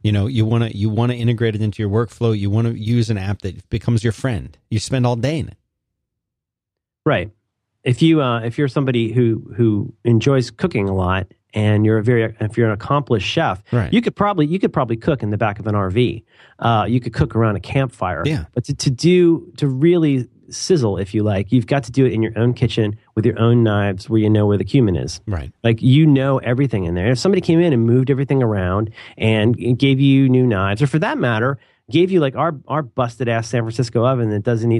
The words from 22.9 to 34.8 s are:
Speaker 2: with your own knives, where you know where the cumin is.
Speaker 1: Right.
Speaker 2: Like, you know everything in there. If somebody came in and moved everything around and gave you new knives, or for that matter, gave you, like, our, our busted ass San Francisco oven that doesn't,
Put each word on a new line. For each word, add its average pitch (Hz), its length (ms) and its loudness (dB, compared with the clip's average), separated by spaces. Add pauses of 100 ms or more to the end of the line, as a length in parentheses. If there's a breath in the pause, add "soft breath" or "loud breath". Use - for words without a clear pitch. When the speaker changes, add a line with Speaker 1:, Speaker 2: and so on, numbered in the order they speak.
Speaker 2:
with 107 100 -2
your 110 140 0
own 117 240 4
knives, 101 460 0
where 110 100 2
you 107 100 2
know 107 160 4
where 104 120 2
the 92 80 -2
cumin 101 320 2
is. 67 280 -6
Speaker 1:
Right. 85 260 -8 (120)
Speaker 2:
Like, 117 180 0
you 139 240 6
know 135 340 2
everything 120 440 -2
in 85 120 -4
there. 92 160 0
If 127 80 0
somebody 185 220 2
came 165 200 2
in 175 100 2
and 117 140 2
moved 123 260 2
everything 135 320 0
around 104 480 -2 (260 loud breath)
and 110 380 2 (240)
gave 135 220 2
you 135 260 4
new 127 180 4
knives, 101 360 0
or 143 60 2
for 156 120 -2
that 208 180 -2
matter, 127 400 -2 (320 soft breath)
gave 175 220 2
you, 185 80 2
like, 135 160 0
our, 156 200 -2 (120)
our 147 160 -4
busted 117 460 -4
ass 113 180 -2
San 120 160 -2
Francisco 113 420 -2
oven 123 260 0
that 104 120 -2
doesn't, 117 260 0 (100)